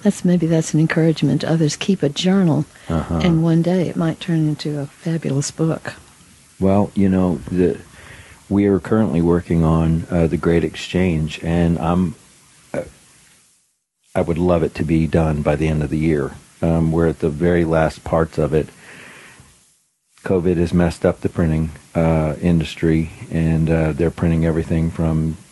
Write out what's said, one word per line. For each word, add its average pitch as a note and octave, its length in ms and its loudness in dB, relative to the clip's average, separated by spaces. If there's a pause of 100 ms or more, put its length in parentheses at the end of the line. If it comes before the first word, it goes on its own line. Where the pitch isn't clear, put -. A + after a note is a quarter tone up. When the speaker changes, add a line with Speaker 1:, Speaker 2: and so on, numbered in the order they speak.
Speaker 1:
that's, G#3 200 0
maybe F3 220 2
that's D#3+ 280 0
an D#3 60 4
encouragement D#3+ 600 2
to - 80 -4
others. D#3+ 260 2
Keep - 280 -2
a C#3+ 60 2
journal, E3 560 2 (240)
Speaker 2:
Uh-huh. - 340 -2
Speaker 1:
and E3 200 2
one E3 180 2
day F3 280 0
it - 60 -10
might E3 240 -4
turn D#3+ 280 0
into D3 320 -4
a C#3 80 -6
fabulous D3 640 -4
book. - 420 -4 (680)
Speaker 2:
Well, G2 360 2
you G2 120 2
know, F#2 280 2 (160)
the, F2+ 280 2 (720)
we G2+ 160 2
are G2 140 4
currently G2 420 2
working E2+ 420 2
on, D#2+ 480 2
uh, E2+ 160 2
The D#2+ 100 -2
Great E2 260 2
Exchange, D#2+ 800 -2
and E2+ 360 0
I'm, F2 360 0 (580)
uh, - 80 -6 (1300)
I F#2 60 0
would E2 180 -2
love F2 240 2
it D2 120 -4
to D#2 80 -4
be D#2+ 240 0
done D#2 360 0
by D2+ 120 0
the D#2 120 -2
end D2+ 160 0
of C#2 60 -6
the D#2 100 -4
year. D2+ 360 -2 (260)
Um, E2 300 0
we're E2 160 2
at D2+ 120 -2
the E2+ 100 -2
very E2+ 340 0
last D#2+ 400 0
parts D#2+ 360 -2
of D2 160 0
it. D2+ 120 0 (1600)
covid F2+ 340 0
has E2+ 160 0
messed E2+ 320 0
up F2 160 0
the - 80 -2
printing, D#2+ 400 0 (240)
uh, D#2+ 480 0
industry, E2 680 0 (180)
and, D#2+ 400 0
uh, D#2+ 240 2
they're E2 160 0
printing E2 340 0
everything E2 460 -2
from D#2+ 480 -2 (140)